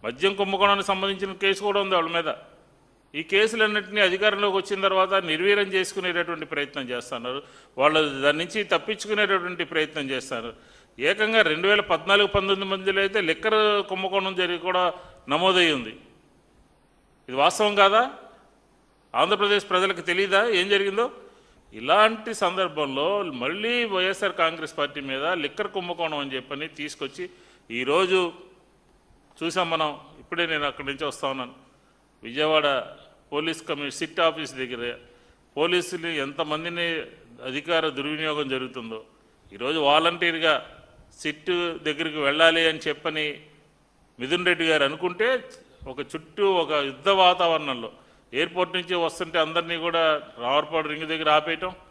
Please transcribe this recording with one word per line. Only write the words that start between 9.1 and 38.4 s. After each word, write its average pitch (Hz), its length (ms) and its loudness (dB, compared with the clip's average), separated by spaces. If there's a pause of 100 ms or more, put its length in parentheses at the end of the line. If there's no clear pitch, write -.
ప్రయత్నం 156 440 -2
చేస్తారు. 123 440 -6 (460)
ఏకంగా 214 420 2
రెండు 165 260 2
వేల 208 140 4
పద్నాలుగు 196 460 2
పంతొమ్మిది 196 440 0
మధ్యలో 190 280 0
అయితే 196 220 0
లిక్కర్ 208 680 2
కుంభకోణం 190 480 -2
జరిగి 180 220 -2
కూడా 180 360 0 (360)
నమోదై 175 420 4
ఉంది. 123 180 -4 (1400)
ఇది 127 80 -6
వాస్తవం 202 380 4
కాదా? 208 360 4 (1040)
ఆంధ్రప్రదేశ్ 196 540 2
ప్రజలకు 185 320 2
తెలీదా 190 460 2
ఏం 196 220 0
జరిగిందో? 202 420 0 (600)
ఇలాంటి 214 600 2
సందర్భంలో 175 880 -2
మళ్ళీ 190 640 -2
వైఎస్ఆర్ 190 460 -2
కాంగ్రెస్ 160 460 -2
పార్టీ 143 240 -4
మీద 135 240 -6
లిక్కర్ 170 420 -2
కుంభకోణం 170 500 -6
అని 139 180 -6
చెప్పని 139 320 -8
తీసుకొచ్చి 147 640 -10 (420)
ఈరోజు 170 640 2 (1120)
చూసాం 170 260 -2
మనం. 156 280 -2 (220)
ఇప్పుడే 170 260 -4
నేను 156 180 -2
అక్కడి 139 240 -4
నుంచి 139 180 -6
వస్తా 139 220 -6
ఉన్నాను. 131 260 -6 (720)
విజయవాడ 143 600 0 (460)
పోలీస్ 156 360 -4
కమి-, 143 220 -6
సిట్ 160 300 -8
ఆఫీస్ 156 360 0
దగ్గర 120 380 -6 (640)
పోలీసులు 175 500 0
ఎంతమందిని 160 960 -4 (440)
అధికార 156 440 0
దుర్వినియోగం 151 600 -4